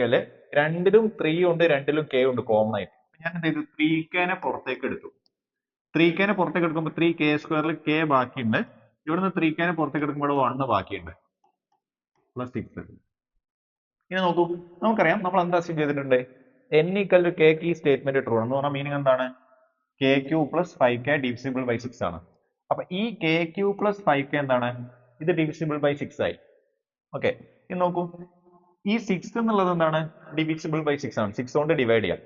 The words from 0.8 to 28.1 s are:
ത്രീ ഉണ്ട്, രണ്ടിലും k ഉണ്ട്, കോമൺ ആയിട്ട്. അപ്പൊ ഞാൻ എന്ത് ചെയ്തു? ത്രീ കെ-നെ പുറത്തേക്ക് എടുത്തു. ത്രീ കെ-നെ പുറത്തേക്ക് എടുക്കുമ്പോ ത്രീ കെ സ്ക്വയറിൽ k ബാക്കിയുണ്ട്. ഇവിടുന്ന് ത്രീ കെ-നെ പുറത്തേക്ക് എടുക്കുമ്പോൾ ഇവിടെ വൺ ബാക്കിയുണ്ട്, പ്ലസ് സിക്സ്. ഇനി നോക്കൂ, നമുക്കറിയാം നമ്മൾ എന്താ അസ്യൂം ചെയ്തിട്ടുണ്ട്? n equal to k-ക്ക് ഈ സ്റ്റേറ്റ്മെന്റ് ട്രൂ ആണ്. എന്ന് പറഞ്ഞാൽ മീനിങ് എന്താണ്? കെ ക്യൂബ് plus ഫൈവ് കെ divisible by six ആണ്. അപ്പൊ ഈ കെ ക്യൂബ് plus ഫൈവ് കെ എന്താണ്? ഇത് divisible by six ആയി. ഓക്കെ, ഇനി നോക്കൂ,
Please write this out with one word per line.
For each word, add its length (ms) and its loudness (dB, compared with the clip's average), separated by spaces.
ത്രീ 140 2
ഉണ്ട്, 140 4
രണ്ടിലും 380 0
k 180 4
ഉണ്ട്, 200 -4
കോമൺ 280 2
ആയിട്ട്. 140 -10
അപ്പൊ 180 -20
ഞാൻ 140 -6
എന്ത് 120 0
ചെയ്തു? 140 -4
ത്രീ 140 2
കെ-നെ 320 -2
പുറത്തേക്ക് 440 -4
എടുത്തു. 200 -10
ത്രീ 100 4
കെ-നെ 180 2
പുറത്തേക്ക് 300 0
എടുക്കുമ്പോ 320 -4
ത്രീ 100 2
കെ 80 0
സ്ക്വയറിൽ 340 -2
k 100 2
ബാക്കിയുണ്ട്. 480 0
ഇവിടുന്ന് 320 -2
ത്രീ 180 2
കെ-നെ 220 0
പുറത്തേക്ക് 280 -2
എടുക്കുമ്പോൾ 260 -2
ഇവിടെ 100 0
വൺ 280 -2
ബാക്കിയുണ്ട്, 400 -4
പ്ലസ് 220 -10
സിക്സ്. 260 -10
ഇനി 160 -2
നോക്കൂ, 180 4
നമുക്കറിയാം 420 2
നമ്മൾ 200 2
എന്താ 180 0
അസ്യൂം 180 -6
ചെയ്തിട്ടുണ്ട്? 380 2
n 40 -2
equal 240 6
to 140 2
k-ക്ക് 300 4
ഈ 80 0
സ്റ്റേറ്റ്മെന്റ് 480 2
ട്രൂ 120 0
ആണ്. 80 2
എന്ന് 100 -2
പറഞ്ഞാൽ 200 -2
മീനിങ് 240 -6
എന്താണ്? 260 2
കെ 100 4
ക്യൂബ് 260 0
plus 160 0
ഫൈവ് 160 4
കെ 160 2
divisible 460 -4
by 60 0
six 80 -12
ആണ്. 120 -8
അപ്പൊ 140 -2
ഈ 20 -2
കെ 100 2
ക്യൂബ് 240 0
plus 180 0
ഫൈവ് 240 2
കെ 120 0
എന്താണ്? 260 0
ഇത് 160 2
divisible 460 -2
by 60 2
six 260 -6
ആയി. 100 -6
ഓക്കെ, 140 0
ഇനി 140 -4
നോക്കൂ, 200 -2